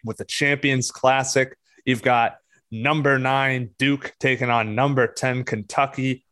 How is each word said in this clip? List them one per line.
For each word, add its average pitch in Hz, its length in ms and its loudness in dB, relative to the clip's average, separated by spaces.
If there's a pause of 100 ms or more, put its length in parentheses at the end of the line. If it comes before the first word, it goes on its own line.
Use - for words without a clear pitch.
with 110 120 -8
the - 80 -10
Champions 139 680 0
Classic. 131 640 2 (300)
You've 123 160 0
got 120 320 2 (340)
number 139 480 0
nine 131 600 0
Duke 139 400 -2
taking 127 320 0
on 110 240 0
number 127 320 0
ten 127 360 -4
Kentucky, 131 880 -4